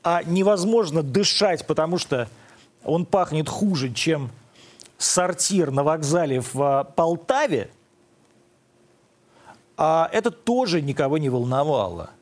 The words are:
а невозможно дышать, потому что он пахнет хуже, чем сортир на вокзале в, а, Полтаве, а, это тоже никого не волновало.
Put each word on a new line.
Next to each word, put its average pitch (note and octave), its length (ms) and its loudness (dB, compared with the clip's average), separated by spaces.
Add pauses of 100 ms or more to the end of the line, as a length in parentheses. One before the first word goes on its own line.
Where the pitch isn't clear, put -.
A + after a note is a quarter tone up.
а E3+ 200 0
невозможно F#3 800 2
дышать, F3 640 0
потому D#3+ 320 0
что B2 300 -4 (560)
он E3+ 200 0
пахнет D#3 440 0
хуже, C#3+ 440 -2
чем C#3+ 380 -2 (680)
сортир F3+ 760 0
на C#3 100 0
вокзале D3+ 580 0
в, B2+ 220 -4
а, C#3 220 2
Полтаве, E3+ 840 0 (2000)
а, D#3+ 340 2
это A3 200 0
тоже A#3 500 -2
никого C#3+ 380 0
не D3 100 0
волновало. B2 800 -2 (140)